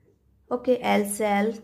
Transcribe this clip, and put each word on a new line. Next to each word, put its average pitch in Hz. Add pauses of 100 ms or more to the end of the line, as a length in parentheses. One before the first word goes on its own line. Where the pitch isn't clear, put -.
(500)
ओके, 247
एल 208
से 214
एल 202 (120)